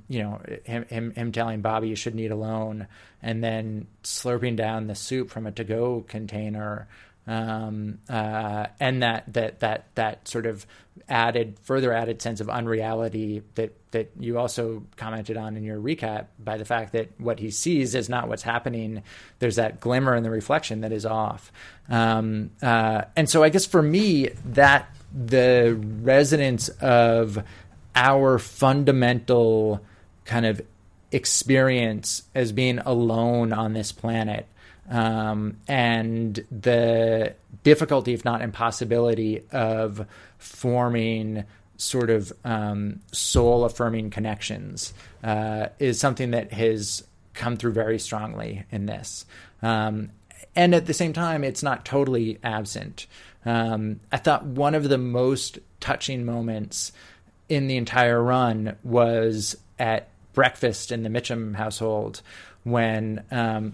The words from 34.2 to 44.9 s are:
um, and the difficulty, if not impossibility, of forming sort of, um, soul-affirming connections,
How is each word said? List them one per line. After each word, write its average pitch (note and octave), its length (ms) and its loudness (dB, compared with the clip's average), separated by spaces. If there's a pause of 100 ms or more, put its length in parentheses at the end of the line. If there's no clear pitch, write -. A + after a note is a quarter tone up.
um, A2 680 -2 (120)
and A2+ 800 0
the A2+ 840 2 (280)
difficulty, C#3+ 500 6
if A#2 120 -4
not A#2 180 -2
impossibility, A2+ 1120 0
of A2 520 -2 (340)
forming A2+ 1080 -2 (320)
sort A#2+ 340 0
of, G#2+ 220 2 (120)
um, G#2 540 -4 (140)
soul-affirming A#2+ 1000 2
connections, G#2 800 -8 (300)